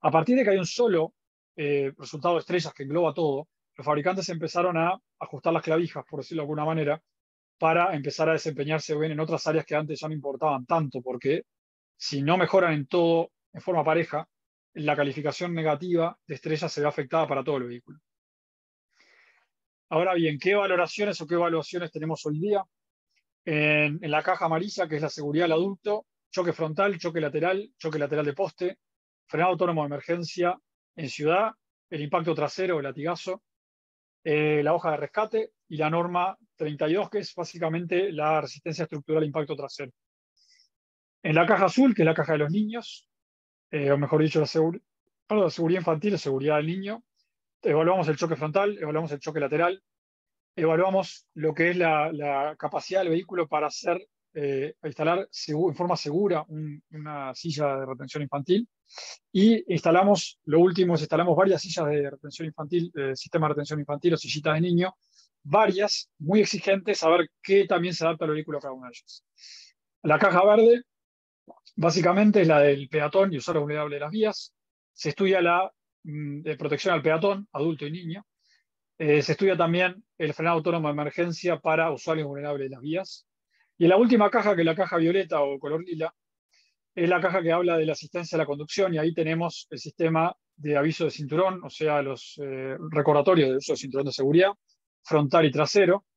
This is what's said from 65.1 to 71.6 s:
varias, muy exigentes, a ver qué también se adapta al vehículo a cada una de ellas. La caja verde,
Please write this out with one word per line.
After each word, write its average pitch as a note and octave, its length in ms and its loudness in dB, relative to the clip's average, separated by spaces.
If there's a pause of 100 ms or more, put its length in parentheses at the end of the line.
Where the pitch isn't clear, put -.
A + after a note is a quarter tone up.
varias, G3 760 2
muy F#3 220 2
exigentes, G3 640 0
a D#3+ 40 4
ver E3+ 220 4 (100)
qué G3 260 4
también F3 280 0
se D#3+ 100 -4
adapta E3 200 0
al D3+ 80 -2
vehículo D#3 260 -4
a - 40 -10
cada C3+ 120 -10
una B2+ 140 -16
de A#2+ 80 -20
ellas. - 280 -20 (800)
La D#3 160 2
caja F#3 260 6
verde, A3+ 380 8 (920)